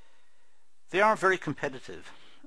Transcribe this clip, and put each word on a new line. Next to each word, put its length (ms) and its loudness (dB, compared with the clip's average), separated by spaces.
They 100 4
are 140 8
very 240 6
competitive 720 -4